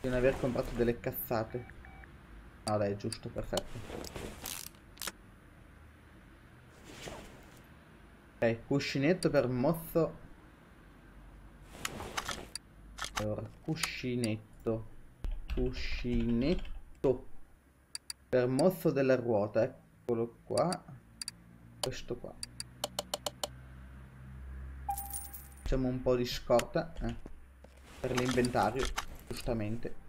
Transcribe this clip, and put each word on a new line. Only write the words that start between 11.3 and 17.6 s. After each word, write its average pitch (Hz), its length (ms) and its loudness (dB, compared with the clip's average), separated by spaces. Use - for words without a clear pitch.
Allora, 107 340 -2
cuscinetto. 117 1300 -2
Cuscinetto 123 1800 2